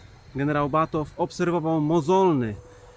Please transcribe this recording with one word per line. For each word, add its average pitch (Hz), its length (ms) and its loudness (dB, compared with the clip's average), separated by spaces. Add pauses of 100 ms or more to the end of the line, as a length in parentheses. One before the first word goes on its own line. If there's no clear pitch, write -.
(360)
generał 147 340 -2
Batow 156 480 -2
obserwował 170 640 -2
mozolny, 156 720 2 (420)